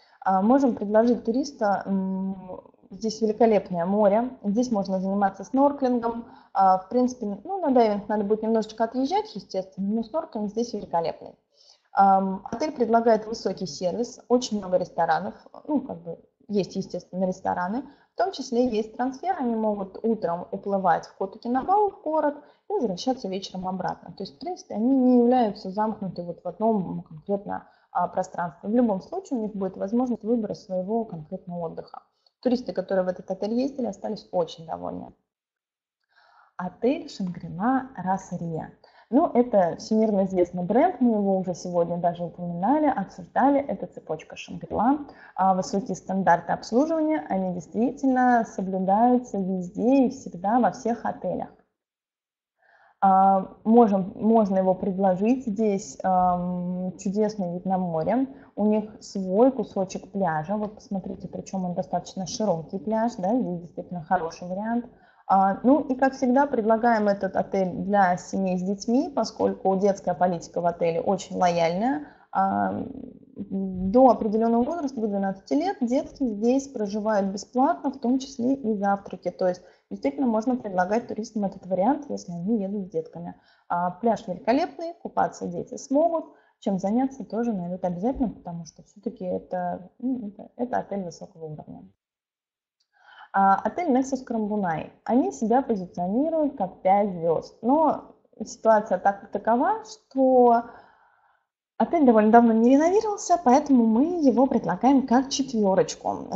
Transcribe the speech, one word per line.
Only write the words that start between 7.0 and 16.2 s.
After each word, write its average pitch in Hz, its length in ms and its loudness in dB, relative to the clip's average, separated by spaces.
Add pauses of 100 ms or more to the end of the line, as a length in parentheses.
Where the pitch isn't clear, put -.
ну, 381 160 -6
на 320 100 0
дайвинг 214 380 2
надо 214 160 0
будет 214 180 0
немножечко 220 420 0
отъезжать, 269 500 -2
естественно, 190 600 -6
но 226 80 -2
снорклинг 226 480 -6
здесь 233 240 -4
великолепный. 170 600 -4 (580)
Ам, 190 580 4
отель 302 220 -4
предлагает 226 540 4
высокий 214 400 -6
сервис, 190 640 -4
очень 240 300 0
много 180 180 0
ресторанов, 170 580 0 (320)
ну, 294 140 0
как 170 220 -12
бы, 170 160 -12 (300)